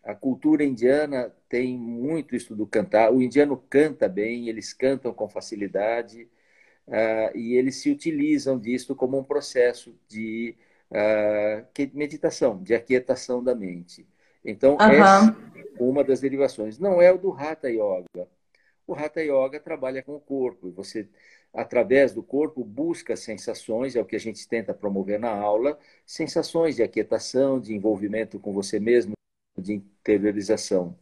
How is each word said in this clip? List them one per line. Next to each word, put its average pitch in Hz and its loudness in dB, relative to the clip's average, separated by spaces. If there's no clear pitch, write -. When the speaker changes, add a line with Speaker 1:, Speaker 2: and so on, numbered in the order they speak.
Speaker 1:
A 104 -10
cultura 147 0
indiana 135 0
tem 127 -2
muito 123 -6
isso 113 -8
do 104 -4
cantar. 110 2
O 127 4
indiano 139 2
canta 139 2
bem, 113 -6
eles 110 -10
cantam 131 -2
com 107 -6
facilidade, 107 -6
ah, 110 0
e 117 -4
eles 131 2
se 147 0
utilizam 143 0
disso 127 -4
como 135 -2
um 131 -6
processo 123 -2
de, 110 -8
ah, 107 0
que-, 139 -4
meditação, 143 -2
de 95 -2
aquietação 123 0
da 123 0
mente. 90 -12
Então, 131 2
Speaker 2:
Aham. 214 10
Speaker 1:
essa 202 10
é - -8
uma 139 2
das 135 0
derivações. 131 -2
Não 180 2
é 180 10
o 185 2
do 185 -4
Hatha 147 -8
Yoga. 92 -4
O 185 -8
Hatha 151 -8
Yoga 139 0
trabalha 135 -8
com 147 -14
o 147 -16
corpo, 127 -6
e 90 -12
você, 98 -12
através 120 2
do 110 -10
corpo, 139 -4
busca 127 -6
sensações, 113 -8
é 113 0
o 95 -4
que - -8
a 101 -4
gente - -12
tenta 113 -6
promover 101 -4
na 117 -4
aula, 104 0
sensações 160 -2
de 113 2
aquietação, 127 0
de 110 -8
envolvimento 104 -2
com 101 -8
você 101 -2
mesmo, 107 2
de 95 -6
interiorização. 101 0